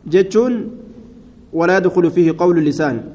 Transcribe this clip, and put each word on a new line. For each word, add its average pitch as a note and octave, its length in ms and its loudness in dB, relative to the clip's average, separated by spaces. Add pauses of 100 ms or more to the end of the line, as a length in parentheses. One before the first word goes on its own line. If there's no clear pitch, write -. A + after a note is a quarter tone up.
jechuun G3 440 2 (1000)
ولا E3+ 240 2
يدخل F3+ 340 2
فيه E3 280 2
قول F3 200 2
اللسان D3 420 -2 (140)